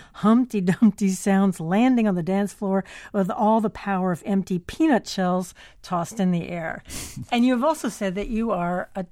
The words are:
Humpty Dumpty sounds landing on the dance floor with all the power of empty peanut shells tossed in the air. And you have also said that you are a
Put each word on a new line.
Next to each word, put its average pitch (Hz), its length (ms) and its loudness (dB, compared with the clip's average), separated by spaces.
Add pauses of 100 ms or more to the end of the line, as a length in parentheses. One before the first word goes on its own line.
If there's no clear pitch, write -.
(140)
Humpty 226 460 2
Dumpty 190 500 4
sounds 196 500 2
landing 220 460 2
on 196 80 2
the 180 80 -2
dance 190 300 -2
floor 190 320 -2 (280)
with 196 180 0
all 220 300 2
the 208 100 0
power 185 420 -2
of 165 120 -4
empty 190 340 0
peanut 294 500 0
shells 180 460 -2 (280)
tossed 175 380 -6
in 185 100 2
the 170 180 -2
air. 165 340 -8 (480)
And 240 140 2
you 254 80 4
have 240 120 0
also 311 240 -2
said 190 260 -4
that 202 140 -6
you 226 240 -2
are 180 420 -4
a 185 180 -8